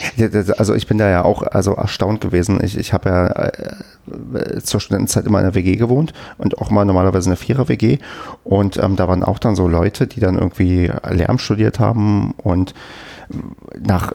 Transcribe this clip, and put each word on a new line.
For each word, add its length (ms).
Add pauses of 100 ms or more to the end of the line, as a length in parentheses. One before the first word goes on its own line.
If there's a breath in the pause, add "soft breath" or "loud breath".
(160)
ja, 120
das, 220
also 240
ich 120
bin 100
da 140
ja 140
auch, 180
also 320
erstaunt 460
gewesen. 420
Ich, 160
ich 140
habe 160
ja, 1300
äh, 240
zur 180
Studentenzeit 460
immer 120
in 80
der 80
W 80
G 120
gewohnt 380 (260 loud breath)
und 200
auch 120
mal 140
normalerweise 440
eine 80
Vierer-W 400
G. 220 (460 loud breath)
Und, 320
ähm, 180
da 140
waren 160
auch 160
dann 160
so 100
Leute, 400
die 140
dann 180
irgendwie 520 (200)
Lehramt 300
studiert 400
haben 560
und 380 (1080 loud breath)
nach, 340